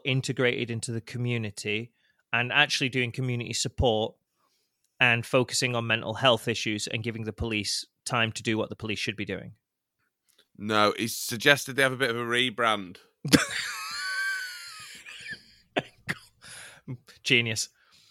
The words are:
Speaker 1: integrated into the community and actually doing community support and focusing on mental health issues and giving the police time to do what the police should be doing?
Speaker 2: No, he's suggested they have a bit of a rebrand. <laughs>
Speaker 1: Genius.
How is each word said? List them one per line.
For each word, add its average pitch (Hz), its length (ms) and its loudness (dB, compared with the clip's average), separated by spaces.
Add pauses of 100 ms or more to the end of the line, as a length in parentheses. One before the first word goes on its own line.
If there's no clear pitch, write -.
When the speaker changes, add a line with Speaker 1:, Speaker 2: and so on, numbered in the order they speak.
Speaker 1:
integrated 123 680 0
into 113 220 -4
the 113 80 -4
community 117 920 -4 (420)
and 120 200 0
actually 143 360 2
doing 123 240 0
community 123 400 -2
support 113 640 0 (840)
and 117 260 4
focusing 127 500 2
on 117 100 -2
mental 113 280 0
health 120 340 4
issues 107 380 -2
and 110 160 -6
giving 110 220 -6
the 107 80 -6
police 110 520 -2 (200)
time 113 280 0
to - 100 -8
do 110 140 0
what 110 120 0
the 107 80 -10
police 107 220 -6
should 107 180 -4
be 104 80 -6
doing? 95 280 -8 (1040)
Speaker 2:
No, 104 400 4
he's 113 200 -2
suggested 131 600 2
they 135 60 4
have 131 100 4
a 127 40 -4
bit 123 140 0
of 117 60 -2
a 120 80 -2
rebrand. 117 720 0 (280)
<laughs> 135 120 6 (3750)
Speaker 1:
Genius. 117 460 2 (420)